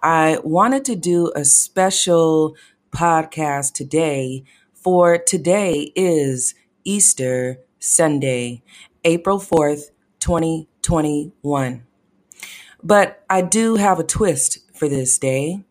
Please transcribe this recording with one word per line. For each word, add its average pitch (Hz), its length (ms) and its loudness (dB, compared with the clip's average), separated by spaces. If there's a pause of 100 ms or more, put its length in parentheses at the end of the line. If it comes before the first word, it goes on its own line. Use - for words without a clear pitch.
I 160 420 2
wanted 226 420 2
to 240 100 -2
do 175 400 0
a 147 100 -4
special 165 1080 2 (360)
podcast 156 800 -2
today, 135 720 -4 (300)
for 175 460 4
today 175 760 0
is 147 600 0 (280)
Easter 131 760 -2 (180)
Sunday, 131 840 -2 (400)
April 170 340 2
fourth, 151 540 -2 (280)
twenty 165 480 -2 (140)
twenty-one. 147 1000 -2 (1000)
But 202 480 0
I 190 140 0
do 220 320 0
have 196 240 2
a 160 40 -2
twist 160 540 -2 (160)
for 151 160 -4
this 135 300 -2
day. 143 520 -4